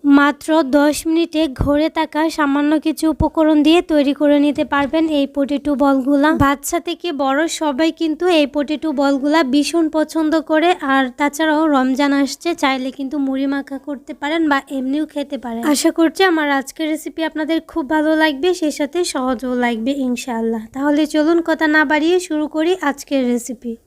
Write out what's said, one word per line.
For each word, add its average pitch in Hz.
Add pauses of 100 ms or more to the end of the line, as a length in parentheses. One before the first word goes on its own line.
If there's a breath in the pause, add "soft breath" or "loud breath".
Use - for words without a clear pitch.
মাত্র 285
দশ 285
মিনিটে 320
ঘরে 285
থাকা 311
সামান্য 294
কিছু 320
উপকরণ 311
দিয়ে 330
তৈরি 294
করে 294
নিতে 294
পারবেন 294
এই 285
পটেটো 277
বলগুলা। 277
বাচ্চা 277
থেকে 339
বড় 277
সবাই 311
কিন্তু 320
এই 311
পটেটো 294
বলগুলা 277
ভীষণ 294
পছন্দ 311
করে, 320
আর 269 (140)
তাছাড়াও 302
রমজান 269
আসছে, 285
চাইলে 262
কিন্তু 277
মুড়ি 269
মাখা 277
করতে 285
পারেন 311
বা 269
এমনিও 277
খেতে 285
পারেন। 233
আশা 302
করছি 330
আমার 320
আজকের 277
রেসিপি 311
আপনাদের 311
খুব 320
ভালো 311
লাগবে, 311
সেই 320
সাথে 311
সহজও 254
লাগবে 240
ইনশাআল্লাহ। 233
তাহলে 294
চলুন 311
কথা 320
না 311
বাড়িয়ে 311
শুরু 302
করি 311 (100)
আজকের 277
রেসিপি। 240 (120)